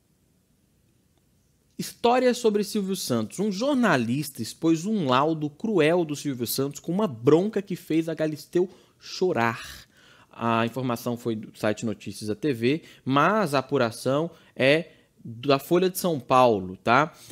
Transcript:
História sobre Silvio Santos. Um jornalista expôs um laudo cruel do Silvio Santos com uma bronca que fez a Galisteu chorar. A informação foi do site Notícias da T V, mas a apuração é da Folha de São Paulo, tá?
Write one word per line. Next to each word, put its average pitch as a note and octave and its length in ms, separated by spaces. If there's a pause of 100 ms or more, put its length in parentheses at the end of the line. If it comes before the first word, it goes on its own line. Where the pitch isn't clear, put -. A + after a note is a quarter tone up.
(1800)
História B3 560
sobre A3 300
Silvio G3 320
Santos. A2+ 460
Um G#3+ 100
jornalista F3+ 920
expôs D#3+ 460
um G#3 220
laudo D3 420
cruel F3 540
do D3+ 100
Silvio B2+ 320
Santos C#3 320
com - 140
uma G3+ 160
bronca D3+ 520
que G3 140
fez D#3+ 340
a D#3+ 60
Galisteu D#3 560 (300)
chorar. A#2+ 840 (460)
A A2+ 340
informação A#2+ 520
foi A#2 180
do G#2 240
site G#2+ 260
Notícias G#2+ 440
da G#2 80
T D3+ 160
V, B2+ 300 (220)
mas D#3 480
a C#3+ 60
apuração C3+ 720 (240)
é C#3+ 360 (360)
da B2 320
Folha F3+ 300
de F#3 100
São E3 220
Paulo, A2 560
tá? C3+ 340 (220)